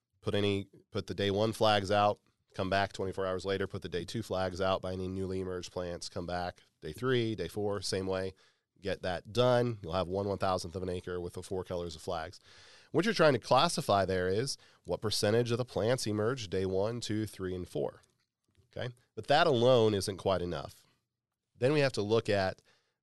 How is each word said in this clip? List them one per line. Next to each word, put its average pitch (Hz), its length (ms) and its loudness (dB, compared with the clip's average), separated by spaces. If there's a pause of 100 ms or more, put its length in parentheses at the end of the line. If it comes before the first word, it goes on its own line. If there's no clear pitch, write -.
(220)
put 104 140 -2
any, 101 320 0 (240)
put 101 160 -6
the 95 80 -8
day 101 160 0
one 107 200 2
flags 104 400 4
out, 104 280 4 (340)
come 92 160 -4
back 98 240 2
twenty-four 95 320 -4
hours 92 200 -4
later, 98 220 -2
put 98 140 -10
the 90 80 -10
day 85 160 -4
two 113 160 -6
flags 92 400 -4
out 95 200 2
by 92 120 -6
any 92 140 -6
newly 95 340 -4
emerged 92 300 -8
plants, 87 360 -6
come 87 200 -8
back 90 340 -6 (220)
day 78 80 -8
three, 120 420 -2
day 90 140 -6
four, 101 340 -4
same 95 240 -4
way. 95 300 -4 (480)
Get 92 180 -4
that 95 320 -6
done. 123 480 4
You'll 82 120 -8
have 92 140 0
one 98 200 -2
one-thousandth 92 480 -2
of 92 80 -6
an 92 60 -4
acre 90 300 -6
with 87 140 -8
the 92 80 -12
four 92 220 -6
colors 87 320 -6
of 80 80 -18
flags. 82 360 -8 (520)
What 165 120 2
you're 220 100 0
trying 156 200 6
to 120 60 0
classify 131 640 4
there 92 240 0
is 113 280 -2 (280)
what 87 160 -4
percentage 113 500 2
of 117 60 2
the 123 80 -4
plants 117 420 0
emerge 107 420 -2
day 95 160 -2
one, 101 360 -2
two, 107 240 -2
three, 92 280 -6
and 90 140 -6
four. - 360 -6 (720)
Okay? 107 140 -6 (240)
But - 140 -10
that 156 180 6
alone 120 480 6
isn't 95 240 -2
quite 92 240 2
enough. 85 340 -6 (840)
Then 131 140 4
we 151 80 4
have 135 120 4
to 107 80 0
look 110 280 4
at 95 320 2 (420)